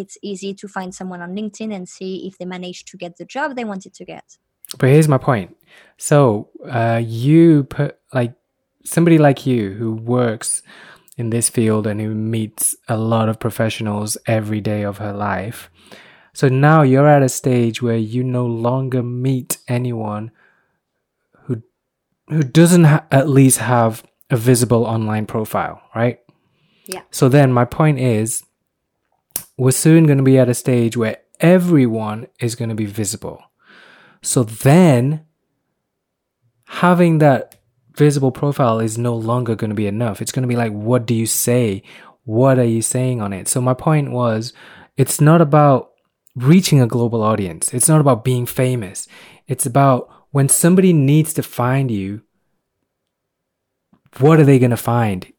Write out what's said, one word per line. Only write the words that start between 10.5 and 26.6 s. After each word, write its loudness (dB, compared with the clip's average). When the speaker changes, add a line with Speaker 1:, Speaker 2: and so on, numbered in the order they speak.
Speaker 2:
in -6
this -2
field -2
and -6
who -6
meets -6
a -2
lot 0
of -6
professionals -6
every -2
day -4
of -8
her -10
life. -8
So 0
now 4
you're 4
at 6
a 2
stage -2
where -2
you -2
no -2
longer -4
meet -4
anyone -6
who, -8
who -2
doesn't 6
ha-, 2
at 2
least 4
have 0
a -2
visible 2
online -4
profile, -6
right? -2